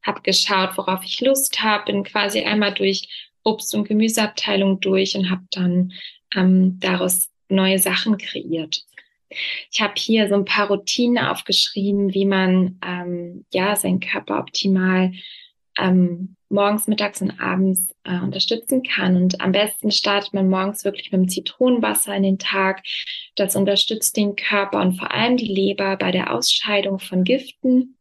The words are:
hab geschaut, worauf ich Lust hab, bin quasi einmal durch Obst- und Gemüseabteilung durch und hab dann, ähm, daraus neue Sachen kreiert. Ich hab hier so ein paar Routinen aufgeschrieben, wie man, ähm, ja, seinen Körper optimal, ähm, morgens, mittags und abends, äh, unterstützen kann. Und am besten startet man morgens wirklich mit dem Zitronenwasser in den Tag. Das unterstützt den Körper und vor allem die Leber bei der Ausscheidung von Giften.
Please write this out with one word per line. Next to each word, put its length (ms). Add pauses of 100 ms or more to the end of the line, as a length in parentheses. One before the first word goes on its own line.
hab 220
geschaut, 540
worauf 260
ich 180
Lust 400
hab, 240
bin 180
quasi 380
einmal 320
durch 580 (120)
Obst- 320
und 120
Gemüseabteilung 920
durch 360
und 140
hab 120 (100)
dann, 420 (420)
ähm, 460
daraus 480 (180)
neue 320
Sachen 380
kreiert. 680 (880)
Ich 100
hab 160
hier 320
so 60
ein 100
paar 220
Routinen 560
aufgeschrieben, 920
wie 120
man, 600
ähm, 680
ja, 240
seinen 240
Körper 400
optimal, 760 (640)
ähm, 580 (140)
morgens, 380
mittags 340
und 180
abends, 540 (100)
äh, 160
unterstützen 640
kann. 320
Und 260
am 100
besten 400
startet 420
man 140
morgens 380
wirklich 260
mit 100
dem 60
Zitronenwasser 880
in 80
den 160
Tag. 440 (520)
Das 200
unterstützt 600
den 200
Körper 460
und 160
vor 140
allem 260
die 140
Leber 460
bei 140
der 220
Ausscheidung 680
von 240
Giften. 760